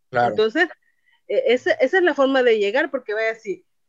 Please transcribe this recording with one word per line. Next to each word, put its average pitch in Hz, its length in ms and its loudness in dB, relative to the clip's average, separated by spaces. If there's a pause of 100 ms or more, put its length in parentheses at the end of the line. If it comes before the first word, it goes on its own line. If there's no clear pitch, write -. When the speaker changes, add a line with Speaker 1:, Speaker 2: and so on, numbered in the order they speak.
(100)
Speaker 1:
Claro. 120 200 0
Speaker 2:
Entonces, 220 380 0 (600)
eh, 196 180 -2
ese, 247 340 0
esa 269 180 2
es 370 40 2
la 349 120 2
forma 269 280 2
de 226 160 4
llegar, 214 320 -2
porque 247 240 -6
vaya 220 180 -2
así, 214 340 -12 (220)